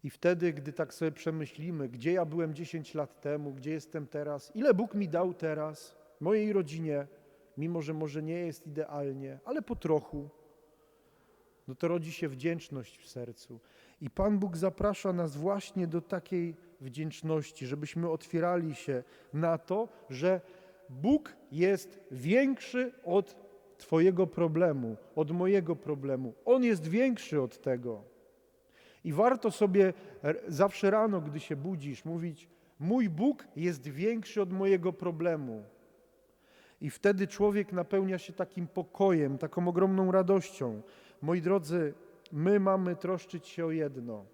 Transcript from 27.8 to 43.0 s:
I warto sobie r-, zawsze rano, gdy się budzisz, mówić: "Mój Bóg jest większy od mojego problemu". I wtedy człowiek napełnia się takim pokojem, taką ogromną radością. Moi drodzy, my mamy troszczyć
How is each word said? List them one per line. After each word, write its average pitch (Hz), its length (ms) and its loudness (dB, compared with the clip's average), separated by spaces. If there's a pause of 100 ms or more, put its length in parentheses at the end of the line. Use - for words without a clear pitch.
I 165 80 -2
warto 226 380 4
sobie 190 420 6 (300)
r-, 151 260 0
zawsze 196 420 2
rano, 214 300 2
gdy 147 200 -6
się - 160 -6
budzisz, 143 480 -8
mówić: 165 440 -6 (300)
"Mój 208 300 2
Bóg 208 380 0 (100)
jest 151 320 -4
większy 208 540 -2
od 180 100 -2
mojego 190 400 2
problemu". 156 720 -2 (1160)
I 147 100 -4
wtedy 196 360 2
człowiek 202 460 0
napełnia 185 460 0
się 175 140 -12
takim 180 340 -6
pokojem, 160 720 2
taką 175 300 -2
ogromną 190 440 4
radością. 175 720 2 (400)
Moi 170 200 0
drodzy, 165 520 0 (380)
my 180 280 4
mamy 190 360 2
troszczyć 175 500 -6